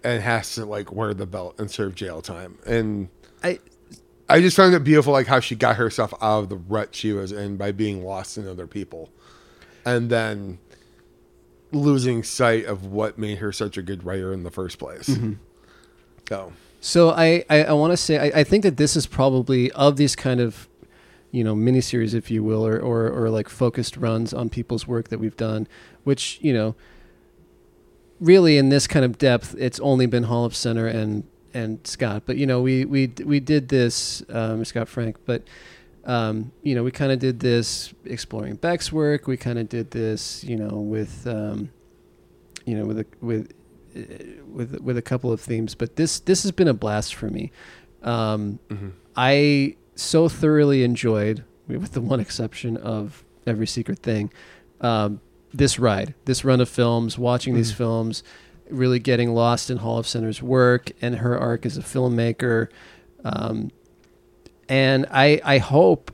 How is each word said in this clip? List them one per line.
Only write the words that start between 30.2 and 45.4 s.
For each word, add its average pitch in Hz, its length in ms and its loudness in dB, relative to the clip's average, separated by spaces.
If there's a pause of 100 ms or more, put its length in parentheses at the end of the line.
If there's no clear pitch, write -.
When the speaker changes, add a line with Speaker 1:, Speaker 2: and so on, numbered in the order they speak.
Speaker 2:
Holofcener 113 680 -2
and, 107 320 -2 (300)
and 110 320 -8
Scott. 104 400 -4
But, 127 100 -4
you 139 100 0
know, 127 140 2
we, 131 240 2
we, 135 280 0 (120)
we 147 160 2
did 135 280 0
this, 123 600 0
um, 113 360 -4
Scott 113 240 -6
Frank, 110 360 -6
but, 117 180 -4 (640)
um, 113 480 -4 (100)
you 139 120 0
know, 120 80 0
we 123 80 -2
kinda 135 260 0
did 127 240 -2
this 120 520 -2 (120)
exploring 113 520 -10
Beck's 170 360 -2
work. 147 340 0
We 131 100 -2
kinda 120 280 -4
did 113 260 -6
this, 110 540 -6
you 120 120 -6
know, 107 220 -6
with, 107 480 -6
um, 107 440 -6 (960)
you 120 120 -4
know, 107 80 -4
with 107 160 -4
a, 104 60 -6 (140)
with, 113 320 -4 (440)
uh, - 40 -14 (460)
with, 123 340 -10
with 127 180 -4
a 117 40 -4
couple 123 300 -2
of 107 80 -4